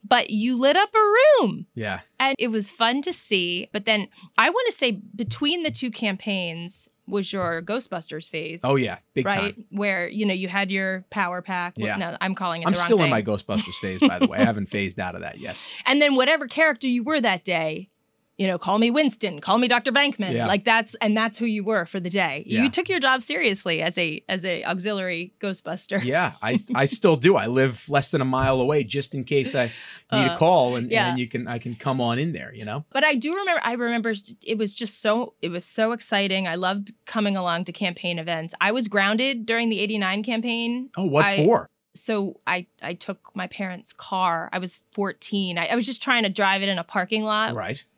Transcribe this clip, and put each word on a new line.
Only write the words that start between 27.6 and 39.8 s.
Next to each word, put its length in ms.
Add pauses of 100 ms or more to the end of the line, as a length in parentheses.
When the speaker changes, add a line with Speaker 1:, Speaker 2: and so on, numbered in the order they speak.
Speaker 2:
less 220
than 100
a 40
mile 360
away 240
just 280
in 120
case 280
I 120 (460)
need 160
a 40
Speaker 1:
Uh, 60
Speaker 2:
call 400
and, 120
Speaker 1:
yeah. 200
Speaker 2:
and 100
you 80
can, 200
I 120
can 160
come 260
on 160
in 160
there, 220
you 100
know? 260
Speaker 1:
But 120
I 120
do 200
remember, 280
I 100
remember 380
s-, 220 (140)
it 100
was 180
just 260
so, 400
it 80
was 160
so 260
exciting. 560
I 80
loved 380 (120)
coming 320
along 280
to 80
campaign 440
events. 440
I 100
was 160
grounded 580
during 240
the 120